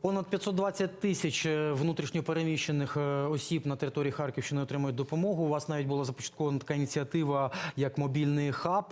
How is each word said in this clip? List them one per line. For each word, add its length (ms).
Понад 240
п'ятсот 280
двадцять 460
тисяч, 460
е, 260
внутрішньо 500
переміщених, 720
е, 40
осіб 680
на 100
території 360
Харківщини 500
отримують 340
допомогу. 480
У 40
вас 200
навіть 180
була 180
започаткована 540
така 160
ініціатива, 760
як 220
мобільний 540
хаб, 400